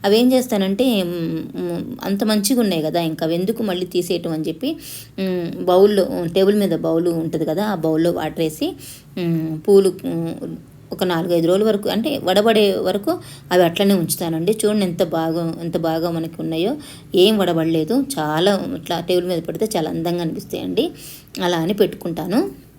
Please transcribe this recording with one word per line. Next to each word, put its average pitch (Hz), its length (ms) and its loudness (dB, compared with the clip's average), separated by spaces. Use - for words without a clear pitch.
అవి 202 140 6
ఏం 254 140 6
చేస్తానంటే, 214 680 2
ఉమ్, 165 520 -4
ఉమ్, 175 480 -6
అంత 196 220 0
మంచిగా 214 360 2
ఉన్నాయి 185 220 2
కదా, 156 180 0
ఇంకా 160 260 -2
అవి 160 80 2
ఎందుకు 190 280 -2
మళ్ళీ 180 240 -2
తీసేయటం 175 460 -2
అని 156 100 -4
చెప్పి, 254 340 -4
ఉమ్, 180 460 -4
బౌల్లో, 185 420 6
టేబుల్ 202 260 4
మీద 165 180 0
బౌల్ 165 300 0
ఉంటుంది 165 360 -2
కదా, 160 200 -2
ఆ 214 100 -2
బౌల్లో 160 380 2
వాటర్ 156 280 -4
వేసి, 165 360 -4
ఉమ్, 160 420 -2
పూలు, 196 340 6
ఉమ్, 165 520 -6
ఒక - 120 -4
నాలుగైదు 170 420 0
రోజుల 190 180 4
వరకు 208 240 0
అంటే 208 300 -2
వడబడే 202 600 2
వరకు 196 320 -2
అవి 180 100 6
అట్లనే 196 320 4
ఉంచుతానండి. 170 680 0
చూడండి 208 220 2
ఎంత 175 160 -2
బాగా, 165 580 0
ఎంత 165 160 -6
బాగా 165 340 0
మనకి 165 300 -6
ఉన్నాయో, 165 360 -2
ఏం 208 240 6
వడబడలేదు. 165 680 2
చాలా 160 360 2
ఇట్లా 170 240 -6
టేబుల్ 175 260 0
మీద 175 220 -2
పెడితే 190 280 -4
చాలా 165 140 -2
అందంగా 170 320 -2
అనిపిస్తాయండి. 185 680 -4
అలా 175 160 0
అని 170 160 0
పెట్టుకుంటాను. 180 880 -2